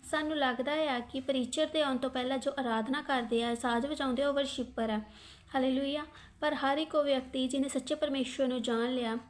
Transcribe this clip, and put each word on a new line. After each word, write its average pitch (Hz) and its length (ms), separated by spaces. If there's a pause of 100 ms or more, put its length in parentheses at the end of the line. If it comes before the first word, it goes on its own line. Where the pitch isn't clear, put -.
(100)
ਸਾਨੂੰ 302 260
ਲੱਗਦਾ 262 360
ਆ 294 280
ਕਿ 262 200
ਪ੍ਰੀਚਰ 262 460
ਦੇ 311 160
ਆਉਣ 269 140
ਤੋਂ 254 140
ਪਹਿਲਾਂ 254 280
ਜੋ 277 200
ਆਰਾਧਨਾ 247 440
ਕਰਦੇ 233 420
ਆ, 233 100
ਸਾਜ਼ 240 320
ਵਜਾਉਂਦੇ 269 360
ਆ, 285 60
ਉਹ 285 60
ਵਰਸ਼ਿਪਰ 247 560
ਆ। 214 80 (560)
ਹਾਲੇਲੂਇਆ। 277 520 (340)
ਪਰ 302 140
ਹਰ 277 240
ਇੱਕ 311 160
ਉਹ 294 100
ਵਿਅਕਤੀ 262 440
ਜਿਹਨੇ 269 200
ਸੱਚੇ 277 260
ਪਰਮੇਸ਼ਵਰ 269 520
ਨੂੰ 247 160
ਜਾਣ 233 300
ਲਿਆ 233 260 (120)